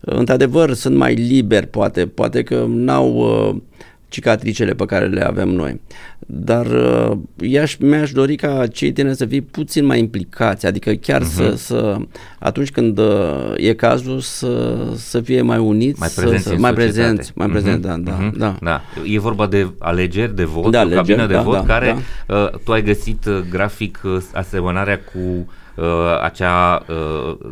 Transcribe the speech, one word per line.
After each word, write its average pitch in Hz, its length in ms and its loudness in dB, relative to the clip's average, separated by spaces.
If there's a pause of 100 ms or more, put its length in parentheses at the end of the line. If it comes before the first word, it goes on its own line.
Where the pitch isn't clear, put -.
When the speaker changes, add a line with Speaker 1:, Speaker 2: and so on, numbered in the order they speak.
Speaker 1:
Uh, - 160 -4
într-adevăr, 131 560 4
sunt 131 220 0
mai 131 180 4
liberi, 117 540 2
poate, 101 400 0
poate - 360 -2
că 120 240 0
n-au... 127 460 2
Uh, 110 420 2 (520)
cicatricele 110 680 0
pe 101 120 -2
care 98 220 0
le 95 180 0
avem 95 240 0
noi. 85 320 -2 (460)
Dar, 117 380 0
uh, 120 520 2 (240)
i-aș, 139 340 0
mi-aș 147 360 2
dori 135 240 2
ca 135 320 0
cei 139 240 -2
tineri 139 240 0
să 127 100 -2
fie 135 160 -2
puțin 147 440 -2
mai 131 140 4
implicați, 110 680 -2
adică 98 260 0
chiar - 320 0
să, 80 200 0
Speaker 2:
Mhm. 117 120 2
Speaker 1:
să, 113 420 -2 (420)
atunci 139 320 -2
când, 113 260 2
uh, 85 600 2
e 113 160 2
cazul, 127 460 0
să, 120 560 -2 (200)
să 113 260 -4
fie 127 200 2
mai 117 160 2
uniți, 113 420 2
Speaker 2:
Mai 85 100 -2
Speaker 1:
să, - 120 -6
Speaker 2:
prezenți 95 220 4
Speaker 1:
să, - 100 -2
Speaker 2:
în 90 60 0
Speaker 1:
mai 123 120 4
Speaker 2:
societate. 110 300 2
Speaker 1:
prezenți, 113 340 0
mai 101 120 -2
Speaker 2:
Mhm, 101 80 0
Speaker 1:
prezenți, 101 320 0
da, 87 100 -4
da, 87 140 -4
Speaker 2:
mhm, 98 260 -2
Speaker 1:
da. 107 240 -2
Speaker 2:
da. 82 200 -2 (240)
E 104 140 0
vorba 107 280 0
de 95 200 2 (120)
alegeri, 90 560 0
de 92 80 0
vot, 80 200 -2
Speaker 1:
Da, 107 60 4
Speaker 2:
de 117 80 4
o - 20 6
Speaker 1:
alegeri, 90 280 4
Speaker 2:
cabină 110 200 4
de 98 60 2
Speaker 1:
da, 98 80 4
Speaker 2:
vot 117 160 2
Speaker 1:
da, 92 60 0
Speaker 2:
care, 120 320 2 (320)
Speaker 1:
da. 98 80 -2
Speaker 2:
uh, 101 140 2 (140)
tu 113 80 -2
ai 110 120 2
găsit, 104 420 0
uh, 101 140 0 (100)
grafic, 101 540 -4
uh, 92 140 -2 (160)
asemănarea 95 680 -2 (140)
cu, 92 60 -8 (560)
uh, 82 100 -4 (380)
acea, 90 680 0
uh, 78 480 -4 (140)